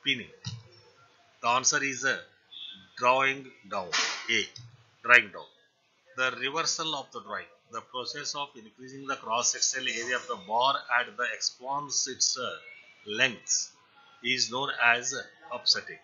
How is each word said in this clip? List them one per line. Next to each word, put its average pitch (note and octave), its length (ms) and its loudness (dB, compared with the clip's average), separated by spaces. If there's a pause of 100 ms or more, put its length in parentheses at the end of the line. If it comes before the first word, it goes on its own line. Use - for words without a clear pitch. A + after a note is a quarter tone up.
pinning. A#2+ 240 -2 (1120)
The A#2+ 80 0
answer C3 340 4
is, C3+ 220 -2
uh, B2 120 4 (800)
drawing C3+ 540 4 (180)
down. F#2+ 200 -4 (400)
A. A2 160 2 (580)
Drawing A#2 280 8
down. D#2+ 180 -14 (640)
The B2+ 240 0
reversal D#3 560 -2
of C3+ 160 -8
the A2+ 100 -12
drawing. G2 260 -8 (240)
The A2+ 100 -10
process C3 540 -8
of C#3+ 200 -6
increasing C3 520 -16
the C3+ 80 -4
cross-sectional B2 760 0
area A#2+ 260 -2
of A#2+ 120 -2
the A#2+ 100 -4 (100)
bar B2 280 4 (240)
at A2 180 -6
the B2 60 -2 (100)
expanse C3+ 760 -4
its, - 300 -2
uh, A#2+ 120 -4 (580)
length A2 640 0 (520)
is A#2+ 260 0
known C3+ 200 -2 (120)
as A#2+ 320 4 (380)
upsetting. - 520 0